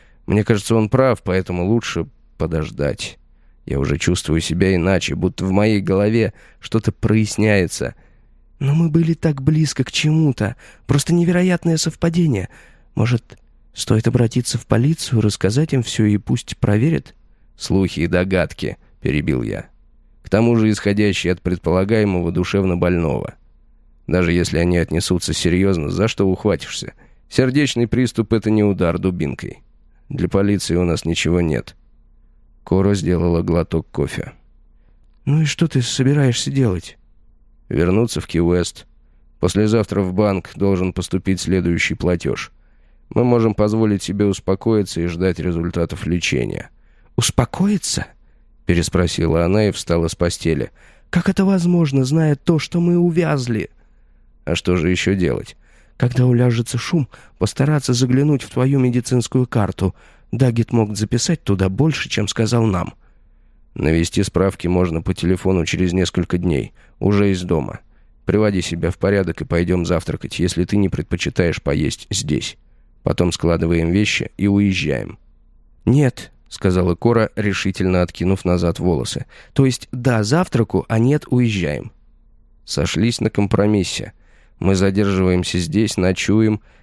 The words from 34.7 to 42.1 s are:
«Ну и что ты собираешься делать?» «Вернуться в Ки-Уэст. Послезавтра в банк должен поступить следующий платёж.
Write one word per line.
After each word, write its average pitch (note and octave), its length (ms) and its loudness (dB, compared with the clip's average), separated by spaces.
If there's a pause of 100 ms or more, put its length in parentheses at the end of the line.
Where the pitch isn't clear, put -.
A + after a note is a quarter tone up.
«Ну D3 180 2
и - 40 2
что D#3+ 220 0
ты C3 120 0
собираешься C3+ 680 2
делать?» A#2+ 480 -2 (680)
«Вернуться F#2 520 0
в - 60 -12
Ки-Уэст. E2+ 600 -2 (540)
Послезавтра G#2 640 0
в F#2 100 -2
банк G2 420 0
должен F#2 380 0
поступить F#2 480 -4
следующий F2 540 0
платёж. E2+ 580 -4 (560)